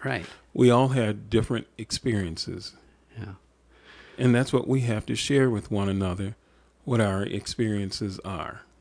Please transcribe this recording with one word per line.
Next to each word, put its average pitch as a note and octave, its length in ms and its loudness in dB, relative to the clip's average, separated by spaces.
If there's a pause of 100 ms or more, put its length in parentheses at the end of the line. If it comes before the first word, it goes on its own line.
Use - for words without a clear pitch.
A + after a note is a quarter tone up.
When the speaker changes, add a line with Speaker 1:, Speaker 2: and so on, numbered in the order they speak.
Speaker 1:
Right. C3 220 -4 (260)
Speaker 2:
We B2 180 8
all B2+ 180 6
have G#2+ 420 0
different A2+ 360 0 (120)
experiences. F#2 920 -4 (460)
Speaker 1:
Yeah. G2 160 -12 (840)
Speaker 2:
And B2+ 160 4
that's - 200 0
what B2 140 2
we C3 140 2
have A2+ 240 -2
to A#2+ 80 -2
share C3+ 360 2
with G#2 200 -4
one G2+ 180 0
another, F#2+ 480 -2 (480)
what A#2+ 160 0
our G2+ 220 0
experiences G2+ 1040 -4
are. E2 380 -10 (180)